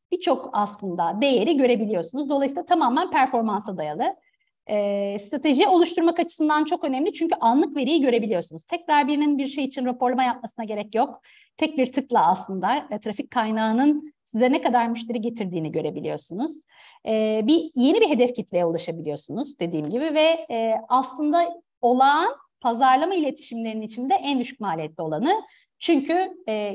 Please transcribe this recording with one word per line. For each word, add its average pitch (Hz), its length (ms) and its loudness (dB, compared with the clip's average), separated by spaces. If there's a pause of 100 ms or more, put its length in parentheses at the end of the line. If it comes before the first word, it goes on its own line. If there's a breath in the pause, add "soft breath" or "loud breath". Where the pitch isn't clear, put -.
(120)
birçok 349 420 -2
aslında 196 680 -2
değeri 269 360 2
görebiliyorsunuz. 233 720 0
Dolayısıyla 277 360 -2
tamamen 320 460 0
performansa 226 680 0
dayalı. 175 380 -4 (540)
E, 202 500 -2
strateji 294 480 2
oluşturmak 339 520 4
açısından 302 460 0
çok 349 180 -2
önemli 285 300 -2
çünkü 330 260 -2
anlık 254 380 2
veriyi 285 240 2
görebiliyorsunuz. 208 640 0
Tekrar 302 420 0
birinin 294 300 2
bir 269 100 -2
şey 285 160 -4
için 269 220 -4
raporlama 247 380 0
yapmasına 233 420 -4
gerek 208 300 -8
yok. 240 260 0 (360 soft breath)
Tek 311 200 -2
bir 254 140 2
tıkla 220 360 2
aslında, 190 640 -2
e, 208 80 -6
trafik 214 320 -8
kaynağının 220 840 0 (120)
size 247 260 2
ne 294 100 0
kadar 240 260 2
müşteri 233 340 -6
getirdiğini 190 500 -4
görebiliyorsunuz. 156 920 -6 (440 soft breath)
E, 220 360 0
bir, 311 320 2
yeni 285 260 4
bir 392 80 4
hedef 247 260 2
kitleye 180 300 -2
ulaşabiliyorsunuz 165 920 -6
dediğim 165 300 -4
gibi 277 240 -2
ve, 320 380 2
e, 226 240 0 (140)
aslında 302 720 0 (180)
olağan 277 540 2 (260)
pazarlama 262 540 2
iletişimlerinin 226 640 -6
içinde 247 320 -4
en 285 260 0
düşük 240 200 -8
maliyetli 165 440 -6
olanı. 226 400 0 (360 loud breath)
Çünkü, 339 680 0
e, 208 280 -4